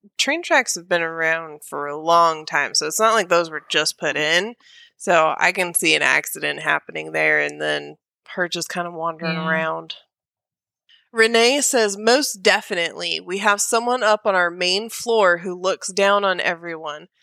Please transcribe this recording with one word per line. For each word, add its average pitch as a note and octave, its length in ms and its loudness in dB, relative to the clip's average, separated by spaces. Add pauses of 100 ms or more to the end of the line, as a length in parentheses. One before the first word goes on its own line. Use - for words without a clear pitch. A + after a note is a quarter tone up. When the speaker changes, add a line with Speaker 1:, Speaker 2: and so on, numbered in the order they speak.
(200)
Speaker 1:
train D#4+ 240 -2
tracks C#4 320 0
have F3+ 120 -12
been F3 140 2
around E3 640 -2
for C#3+ 240 -8
a D3 100 -6
long D#3+ 480 4
time, C#3+ 300 -2
so - 100 0
it's D#3 140 -4
not A3 160 4
like F#3+ 140 0
those E3+ 200 2
were D#3 200 -12
just D#3 280 0
put D3+ 200 -2
in. E3+ 360 0 (440)
So D#3+ 420 2
I F3 120 2
can F3+ 220 -2
see D#3+ 220 2
an D3 80 0
accident D3 580 -2
happening D#3 500 -4
there D#3 280 2
and D3 200 -4
then D3+ 380 -6 (380)
her F3+ 120 -2
just E3+ 220 -8
kind F3 180 -6
of F3 60 -14
wandering E3 400 -6
Speaker 2:
Yeah. E3 140 -4
Speaker 1:
around. D#3+ 480 -4 (1160)
Renee A#3 500 4
says, G#3+ 360 0
"Most A3+ 460 2
definitely. F3 760 0
We F3+ 200 -8
have G3+ 220 2
someone A#3+ 420 0
up G#3+ 220 2
on G3+ 100 2
our F3 160 2
main F#3 380 -2
floor G3+ 500 2
who F3+ 200 -8
looks F#3 320 -2
down G3 320 2
on F#3 160 0
everyone. E3 680 -6 (160)